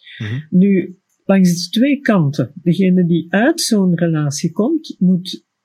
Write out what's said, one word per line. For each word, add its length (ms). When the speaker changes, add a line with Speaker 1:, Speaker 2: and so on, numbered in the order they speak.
Speaker 1:
Mhm. 220
Speaker 2:
Nu, 500
langs 380
de 60
twee 200
kanten. 560
Degene 520
die 260
uit 280
zo'n 360
relatie 540
komt, 480
moet 460